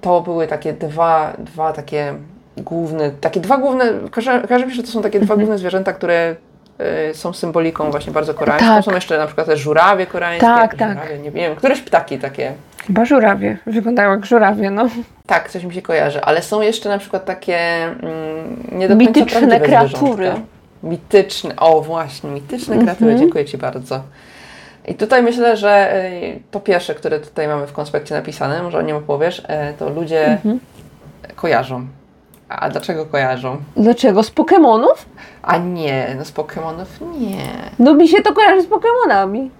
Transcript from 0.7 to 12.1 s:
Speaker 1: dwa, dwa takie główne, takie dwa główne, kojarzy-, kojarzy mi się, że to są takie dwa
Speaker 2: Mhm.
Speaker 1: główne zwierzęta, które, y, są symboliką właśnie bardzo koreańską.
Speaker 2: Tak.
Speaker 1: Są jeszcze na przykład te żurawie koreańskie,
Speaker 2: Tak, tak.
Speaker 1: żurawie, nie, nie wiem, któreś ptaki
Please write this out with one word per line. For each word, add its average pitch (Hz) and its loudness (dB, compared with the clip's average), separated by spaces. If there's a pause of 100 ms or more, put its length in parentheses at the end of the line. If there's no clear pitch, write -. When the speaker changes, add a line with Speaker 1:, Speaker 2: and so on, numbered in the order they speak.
Speaker 1:
dwa, 160 0
dwa 156 -6
takie 147 -6 (420)
główne, 160 -4
takie 160 -4
dwa 202 -2
główne, 254 0 (260)
kojarzy-, 247 -2
kojarzy 247 2
mi 262 -8
się, 240 -8
że 247 -6
to 240 -8
są 226 -4
takie 208 0
dwa 208 4 (100)
Speaker 2:
Mhm. 202 2
Speaker 1:
główne 214 0
zwierzęta, 190 -2
które, 170 0 (760)
y, 156 -8
są 170 -8
symboliką 165 -2
właśnie 143 -6
bardzo 151 -2
koreańską. 151 2
Speaker 2:
Tak. 214 6
Speaker 1:
Są 196 0
jeszcze 170 -2
na 151 0
przykład 156 -4
te 156 2
żurawie 170 2
koreańskie, 175 0
Speaker 2:
Tak, 233 4
tak. 220 -2
Speaker 1:
żurawie, 156 -10
nie, 143 -14
nie 147 -10
wiem, 165 -4
któreś - 0
ptaki 165 -2